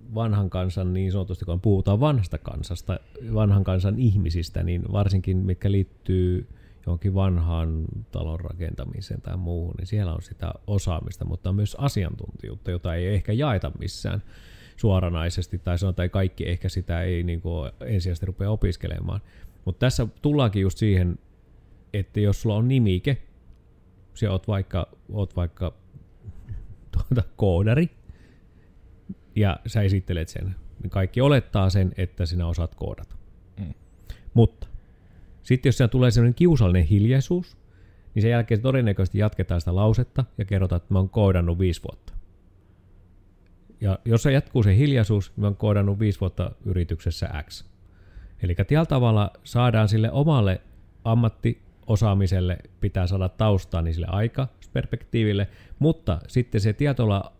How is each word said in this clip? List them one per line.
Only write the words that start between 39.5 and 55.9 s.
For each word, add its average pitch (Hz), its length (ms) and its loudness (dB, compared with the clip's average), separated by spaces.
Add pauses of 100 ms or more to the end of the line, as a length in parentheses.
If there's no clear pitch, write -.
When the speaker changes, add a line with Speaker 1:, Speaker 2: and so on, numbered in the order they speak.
Speaker 1:
sitä 82 140 -2
lausetta 113 500 2 (140)
ja 101 60 -4
kerrotaan, 92 320 0
että - 180 -2
mä 95 40 4
oon 95 120 2
koodannut 90 480 2
viisi 90 240 0
vuotta. - 300 -14 (1700)
Ja 98 240 0
jos 113 180 2
se 143 100 2
jatkuu 135 300 2
se 98 140 6
hiljaisuus, 113 600 2
niin 107 40 -6
mä 104 60 0
oon 101 100 0
koodannut 101 420 2
viisi 107 220 0
vuotta 95 300 -2 (140)
yrityksessä 85 640 -4 (200)
X. - 160 -18 (800)
Elikkä 90 220 0
tällä 156 220 2
tavalla 113 440 2 (140)
saadaan 113 440 2
sille 110 240 2
omalle 131 480 2 (440)
ammattiosaamiselle, 101 1500 0 (220)
pitää 95 260 0
saada 92 220 -2
taustaa, 95 540 0
niin 80 120 -2
sille 85 160 -4
aikaperspektiiville, 110 1400 -2 (300)
mutta 143 400 0 (100)